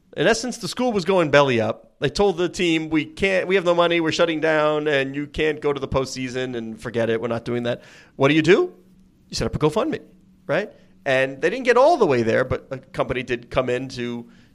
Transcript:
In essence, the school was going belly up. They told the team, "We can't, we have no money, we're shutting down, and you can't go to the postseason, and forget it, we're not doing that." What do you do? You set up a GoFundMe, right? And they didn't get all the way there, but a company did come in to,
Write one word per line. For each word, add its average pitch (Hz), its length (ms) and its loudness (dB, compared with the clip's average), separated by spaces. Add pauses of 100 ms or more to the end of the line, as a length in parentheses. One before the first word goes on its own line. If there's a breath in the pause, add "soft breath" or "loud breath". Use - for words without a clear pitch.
(160 soft breath)
In 147 120 2
essence, 233 300 -2
the 180 100 -8
school 247 240 -2
was 202 120 -2
going 175 280 2
belly 135 280 6
up. - 380 -4
They 143 100 -2
told 190 280 0
the 175 120 0
team, 160 420 -2
"We 156 140 0
can't, 185 440 -2
we 190 80 2
have 185 80 0
no 175 100 2
money, 175 240 2
we're 160 140 0
shutting 165 260 0
down, 151 480 2
and 139 300 0
you 147 100 -6
can't 151 340 -2
go 147 120 0
to 139 80 -8
the 131 80 -6
postseason, 131 680 -4
and 113 240 -10
forget 113 300 -2
it, 113 100 0
we're 123 60 -4
not 117 180 -4
doing 120 200 -4
that." 120 180 -4 (320 loud breath)
What 135 140 2
do 147 60 2
you 156 80 4
do? 233 300 4 (560)
You - 60 -14
set 117 120 -4
up - 100 -6
a - 20 -8
GoFundMe, 220 420 -2 (460)
right? 180 240 -4 (340 soft breath)
And 135 380 0
they 165 80 2
didn't 247 140 -6
get 233 120 4
all 294 200 6
the 240 100 2
way 127 160 2
there, 113 220 2
but 127 260 -6
a 131 80 -8
company 131 460 -6
did 120 260 -6
come 127 180 -2
in 127 220 -4
to, 120 380 -10 (260 soft breath)